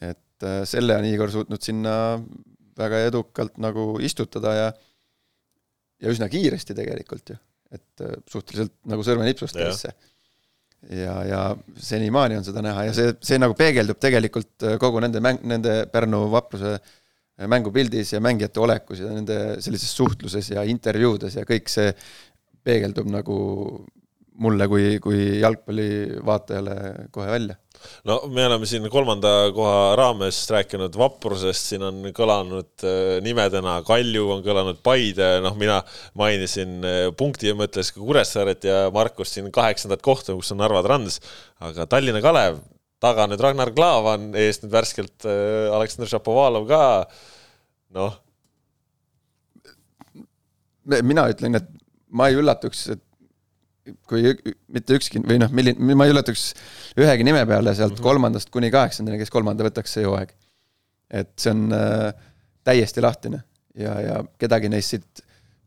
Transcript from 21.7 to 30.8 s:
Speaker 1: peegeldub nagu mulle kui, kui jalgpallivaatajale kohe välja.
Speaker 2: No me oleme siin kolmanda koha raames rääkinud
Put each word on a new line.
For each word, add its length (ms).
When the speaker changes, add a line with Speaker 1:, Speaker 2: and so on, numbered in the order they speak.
Speaker 1:
peegeldub 480
nagu 760
mulle 300
kui, 300
kui 420
jalgpallivaatajale 1300
kohe 160
välja. 280
Speaker 2:
No 220
me 180
oleme 200
siin 240
kolmanda 640
koha 420
raames 540
rääkinud 480